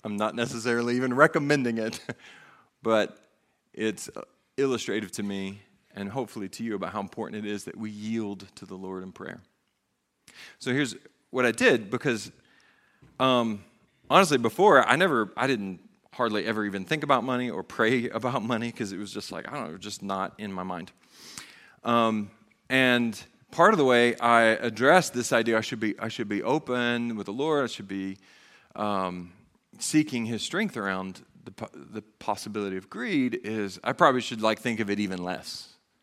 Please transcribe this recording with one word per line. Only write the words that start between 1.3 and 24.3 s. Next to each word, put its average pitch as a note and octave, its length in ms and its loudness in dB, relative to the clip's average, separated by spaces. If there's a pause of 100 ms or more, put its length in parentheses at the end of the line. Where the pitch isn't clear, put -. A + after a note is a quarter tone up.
it. A2+ 260 -6
<laughs> - 100 -8 (680)
But A2 340 2 (560)
it's, - 400 -6
uh, - 100 -12 (340)
illustrative A#2+ 560 -2
to G#2+ 100 -8
me G2 380 -8 (340)
and G2 140 -8
hopefully A2 400 -8
to A2+ 160 -10
you A2 100 -4
about F#2 160 -6
how G#2 80 -6
important G#2+ 460 -8
it G#2 40 -8
is G#2 140 -6
that - 140 -14
we A2 120 -8
yield G#2 560 -6 (100)
to - 100 -18
the F#2+ 100 -14
Lord F#2 280 -10
in F#2+ 100 -16
prayer. - 260 -14 (1200)
So B2+ 140 -2
here's C3 200 0 (360)
what B2+ 160 2
I A#2 80 4
did, A#2 360 4
because, A#2+ 400 -4 (920)
um, A#2 420 2 (460)
honestly, D3+ 280 6
before, C3+ 480 6
I B2+ 120 4
never, C#3 400 2
I A#2+ 100 0
didn't G2 320 -2 (320)
hardly G#2+ 340 0
ever G#2+ 200 -2
even G2 180 -4
think D#3 220 -4
about C3+ 180 4
money B2 260 -2
or F2+ 140 -6
pray A#2 460 2
<laughs> - 100 -14
about B2 240 -2
money A#2 260 -2
'cause A2 220 -6
it F#2+ 60 -8
was G2+ 160 -10
just - 180 -10
like, F2 160 -10
I C3+ 80 -12
don't A2+ 160 -8
know, F2+ 60 -14
just G2+ 260 -12
not G2 340 -4
in G#2 140 -8
my F#2 120 -8
mind. F2+ 280 -8 (920)
Um, A2+ 460 2 (360)
and B2 500 2 (360)
part F3+ 180 6
of G#3+ 60 4
the D3 80 6
way A#2+ 320 6
I A#2 240 6